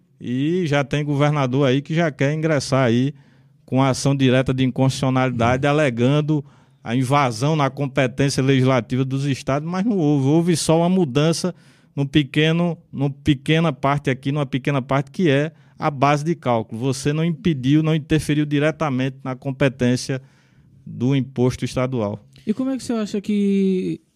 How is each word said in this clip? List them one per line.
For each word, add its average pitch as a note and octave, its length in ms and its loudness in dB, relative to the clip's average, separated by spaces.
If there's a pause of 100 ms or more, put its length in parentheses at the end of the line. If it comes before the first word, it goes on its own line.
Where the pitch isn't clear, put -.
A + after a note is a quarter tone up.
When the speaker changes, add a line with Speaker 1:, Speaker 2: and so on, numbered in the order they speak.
(180)
Speaker 1:
E D3+ 480 -2
já C#3+ 160 0
tem C#3+ 220 -4
governador C#3+ 640 2
aí C3+ 140 2
que D#3 120 -6
já E3 160 2
quer C#3 220 -2
ingressar D3+ 540 0
aí B2 280 2 (520)
com C3 160 0
a C3+ 80 2
ação C#3 260 0
direta C3 380 2
de C3 100 0
inconstitucionalidade, C3 1040 0
alegando C#3+ 760 2 (400)
a A2+ 140 -4
invasão C3+ 600 0
na C#3+ 120 0
competência C3+ 760 -2
legislativa C3 600 2
dos C3+ 220 -4
estados, C#3+ 420 -4
mas F#3 160 -2
não G#3+ 140 0
houve. D3 280 2
Houve E3 300 2
só D#3+ 220 2
uma E3+ 100 2
mudança E3 640 0 (400)
num C#3 120 -2
pequeno, D#3+ 680 0 (140)
numa C#3 200 -2
pequena D#3 600 0
parte C#3 380 -2
aqui, C3+ 240 -4
numa D3 140 -2
pequena C#3 340 -2
parte C#3 300 -2
que F#3 180 0
é D3 240 0 (260)
a D#3 120 -2
base C#3+ 340 0
de E3 100 -2
cálculo. A2+ 460 -2
Você C3+ 320 -2
não D#3+ 120 0
impediu, D3+ 580 0
não D#3 120 0
interferiu D3+ 520 0
diretamente C#3+ 760 -2
na C3 120 -6
competência C3 880 -2 (640)
do A2+ 300 -2
imposto B2+ 480 -2
estadual. B2 580 -4 (240)
Speaker 2:
E G#3+ 60 -2
como C4 160 -4
é C4+ 80 -4
que A#3 80 -12
você - 80 -6
acha G#3+ 300 -4
que G3 800 0 (140)